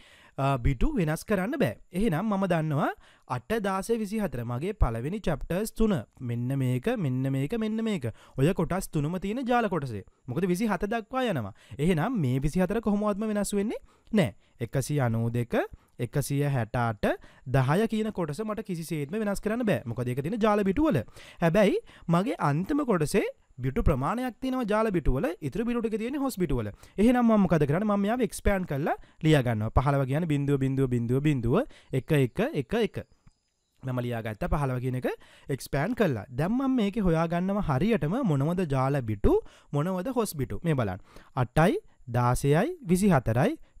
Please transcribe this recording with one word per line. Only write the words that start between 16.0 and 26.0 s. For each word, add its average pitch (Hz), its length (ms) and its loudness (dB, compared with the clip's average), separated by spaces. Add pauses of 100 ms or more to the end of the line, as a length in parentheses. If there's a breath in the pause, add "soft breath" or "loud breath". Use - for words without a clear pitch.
හැට 131 320 -2
අට, 117 280 -2 (400 loud breath)
දහය 135 440 2
කියන 214 240 -2
කොටස 156 280 -4
මට 220 220 -6
කිසිසේත්ම 160 540 -6
වෙනස් 202 240 -2
කරන්න 226 240 -2
බෑ. 156 180 2
මොකද 120 260 -6
ඒක 123 140 -2
තියෙන 190 160 -4
ජාල 208 240 4
බිටු 196 220 2
වල. 190 180 2 (340 loud breath)
හැබැයි 208 440 4 (240 loud breath)
මගේ 202 340 2
අන්තිම 185 460 0
කොටසේ 196 400 2 (340)
බිටු 131 240 -2
ප්‍රමාණයක් 190 580 0
තියෙනවා 254 300 -2
ජාල 214 200 2
බිටු 143 260 2
වල, 175 100 0 (140)
ඉතුරු 165 240 -4
බිටු 240 180 -2
ටික 220 160 -2
තියෙන්නේ 262 260 -4